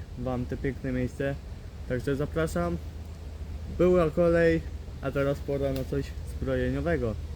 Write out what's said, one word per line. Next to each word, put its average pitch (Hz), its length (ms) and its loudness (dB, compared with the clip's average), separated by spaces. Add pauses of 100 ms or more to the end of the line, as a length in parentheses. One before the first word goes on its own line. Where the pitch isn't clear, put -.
(200)
wam 123 260 0
te 131 120 -4
piękne 135 340 -2
miejsce. 127 440 0 (540)
Także 127 260 0
zapraszam. 165 600 0 (1000)
Była 180 320 6
kolej, 170 520 6 (400)
a 139 100 -2
teraz 139 280 2
pora 139 340 0
na 131 100 0
coś 139 280 -2 (200)
zbrojeniowego. 131 840 0 (200)